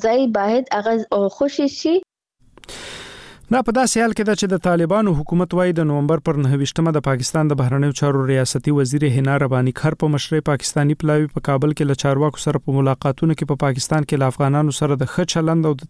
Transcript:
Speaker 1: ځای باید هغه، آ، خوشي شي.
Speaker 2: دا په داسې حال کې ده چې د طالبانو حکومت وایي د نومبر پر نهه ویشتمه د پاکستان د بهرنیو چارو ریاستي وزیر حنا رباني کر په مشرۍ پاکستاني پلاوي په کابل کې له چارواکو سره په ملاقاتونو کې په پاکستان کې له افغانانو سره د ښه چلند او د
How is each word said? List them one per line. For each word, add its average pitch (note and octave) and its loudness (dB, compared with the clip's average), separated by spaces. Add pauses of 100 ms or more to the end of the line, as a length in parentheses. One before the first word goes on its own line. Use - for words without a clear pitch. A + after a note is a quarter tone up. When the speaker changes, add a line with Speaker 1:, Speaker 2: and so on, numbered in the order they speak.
Speaker 1:
ځای A#3+ 2
باید A3+ 0
هغه، A3+ 0 (100)
آ، G3+ 0
خوشي C#4+ 0 (120)
شي. F4 2 (1500)
Speaker 2:
دا B3+ 4
په A#3+ 0
داسې A#3 2
حال A3+ 2
کې G#3+ -4
ده G#3+ 2
چې G#3 0
د F#3 2
طالبانو F3+ 2
حکومت F3 0
وایي F3+ 2
د E3 2
نومبر D3 0
پر D3 0
نهه C#3 2
ویشتمه E3 0
د C#3+ 0
پاکستان C#3+ 0
د C#3 0
بهرنیو C#3 0
چارو C#3 2
ریاستي C3+ 0
وزیر C#3 0
حنا C3+ 2
رباني B2+ 2
کر - 0
په D3+ 2
مشرۍ D3+ -2
پاکستاني D3 0
پلاوي D3+ 0
په - -8
کابل C#3+ 0
کې D3 0
له C3 -2
چارواکو C#3 0
سره D3+ 0
په C3+ 0
ملاقاتونو C3+ 0
کې D3 -4
په C3 -4
پاکستان C#3 -2
کې C#3 0
له B2+ -2
افغانانو C#3+ 0
سره C#3+ 0
د C3 -4
ښه F3+ -2
چلند D#3+ 2
او - -4
د C3+ -10